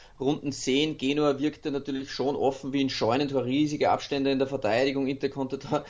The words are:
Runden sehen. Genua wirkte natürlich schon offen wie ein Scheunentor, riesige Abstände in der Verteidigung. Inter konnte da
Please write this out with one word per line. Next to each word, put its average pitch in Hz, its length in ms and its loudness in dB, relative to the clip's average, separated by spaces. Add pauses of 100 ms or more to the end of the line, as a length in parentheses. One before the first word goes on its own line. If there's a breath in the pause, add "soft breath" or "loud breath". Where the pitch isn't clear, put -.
(200 loud breath)
Runden 147 320 0
sehen. 147 440 0
Genua 143 440 2
wirkte 147 320 -4
natürlich 139 400 -6
schon 127 240 -2
offen 135 360 0
wie 139 120 2
ein 131 60 0
Scheunentor, 131 560 0
riesige 139 440 2
Abstände 139 400 0
in 135 80 2
der 131 80 2
Verteidigung. 131 600 0
Inter 139 200 -2
konnte 135 300 -6
da 143 320 -2